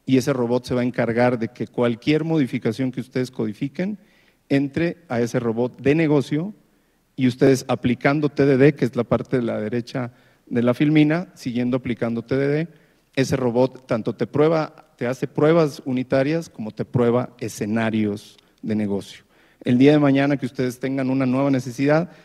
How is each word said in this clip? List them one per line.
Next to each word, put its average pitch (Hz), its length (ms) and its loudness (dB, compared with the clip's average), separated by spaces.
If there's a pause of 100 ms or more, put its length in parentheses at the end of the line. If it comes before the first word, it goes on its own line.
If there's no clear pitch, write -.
y 131 100 2
ese 131 160 0
robot 123 320 -2
se 131 100 -6
va 123 60 0
a 123 40 0
encargar 120 540 0
de 113 100 -4
que - 180 -10
cualquier 123 580 0
modificación 131 640 -2
que 120 120 -8
ustedes 127 280 -6
codifiquen 180 680 -6 (500)
entre 143 600 -2
a 117 120 -2
ese 120 180 -2
robot 117 400 -2
de 135 160 2
negocio 151 600 0 (600)
y 131 120 0
ustedes 131 420 2
aplicando 139 600 0
T 139 160 2
D 139 100 4
D, 147 180 4
que 143 120 -2
es 117 100 -8
la 117 80 -2
parte 117 320 -2
de 123 60 0
la 110 180 -4
derecha 120 520 -6 (340)
de 117 160 -2
la 123 100 2
filmina, 151 600 2
siguiendo 123 420 -4
aplicando 117 460 -4
T 131 140 -4
D 139 120 0
D, 156 200 -2 (460)
ese 135 220 0
robot 127 500 0
tanto 117 280 -4
te 117 120 -4
prueba 156 600 0 (100)
te 123 100 -6
hace 131 200 -6
pruebas 151 580 2
unitarias 135 640 -2
como 110 220 -12
te - 160 -10
prueba 123 520 0
escenarios 110 1000 -4 (240)
de 110 120 -4
negocio. 101 500 -4 (380)
El 123 140 2
día 139 160 8
de 151 60 4
mañana 139 400 2
que 131 80 -6
ustedes 127 340 -6
tengan 135 300 -4
una 135 160 0
nueva 135 240 0
necesidad, 139 600 0 (140)